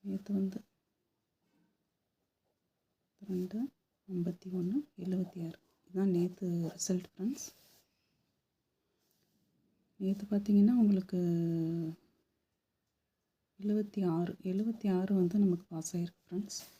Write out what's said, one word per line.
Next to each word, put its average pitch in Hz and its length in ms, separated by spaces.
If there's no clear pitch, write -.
நேத்து 196 320
வந்து 190 220
ரெண்டு, 185 360
ஐம்பத்தி 175 400
ஒண்ணு, 180 180
எழுவத்தி 180 420
ஆறு. 165 120
இதுதான் 185 320
நேத்து 180 320
ரிசல்ட் 180 340
ஃப்ரெண்ட்ஸ். 214 340
நேத்து 196 320
பார்த்தீங்கன்னா, 202 520
உங்களுக்கு 190 360
எழுவத்தி 208 420
ஆறு, 170 180
எழுவத்தி 220 360
ஆறு 190 220
வந்து 185 240
நமக்கு 175 300
பாஸ் 160 240
ஆயிருக்கு 170 280
ஃப்ரெண்ட்ஸ். 196 320